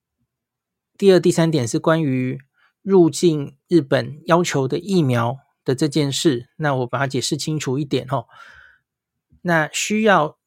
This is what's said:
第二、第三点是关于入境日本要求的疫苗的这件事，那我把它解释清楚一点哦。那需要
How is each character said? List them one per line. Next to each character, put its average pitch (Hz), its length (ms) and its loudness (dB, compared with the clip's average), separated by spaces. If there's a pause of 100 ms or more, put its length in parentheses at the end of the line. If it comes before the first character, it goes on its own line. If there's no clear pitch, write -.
(1000)
第 196 140 6
二、 175 80 6
第 180 100 2
三 165 180 2
点 143 200 -2
是 160 100 -4
关 160 240 0
于 131 380 -4 (420)
入 185 260 4
境 147 480 -2 (120)
日 175 120 4
本 135 460 -2
要 170 160 4
求 139 240 -2
的 147 140 -6
疫 190 200 0
苗 123 380 -2 (260)
的 131 120 -2
这 160 100 0
件 143 240 -2
事， 135 460 -2
那 147 180 -2
我 127 120 -4
把 - 120 -6
它 139 80 -2
解 131 140 -4
释 156 160 -4
清 156 200 -6
楚 135 220 -4
一 156 60 -4
点 135 260 -4
哦。 131 160 -6 (1160)
那 160 300 0
需 214 300 -4
要 170 440 2